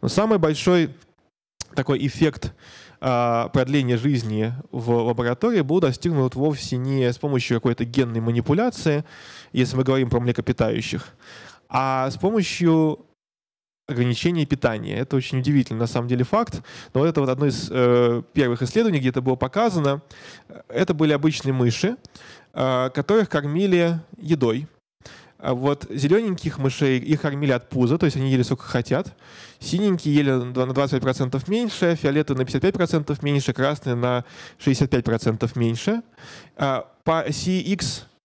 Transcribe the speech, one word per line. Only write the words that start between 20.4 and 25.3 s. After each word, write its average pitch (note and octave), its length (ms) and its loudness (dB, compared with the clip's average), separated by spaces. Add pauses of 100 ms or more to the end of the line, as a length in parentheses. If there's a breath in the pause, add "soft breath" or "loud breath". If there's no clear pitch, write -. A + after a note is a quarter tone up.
Это F3+ 240 0
были D#3 180 2
обычные C#3+ 400 0
мыши, C3 460 0 (560 loud breath)
э, C3 400 0
которых G3+ 340 2
кормили E3+ 720 2 (180)
едой. C#3+ 500 0 (720 loud breath)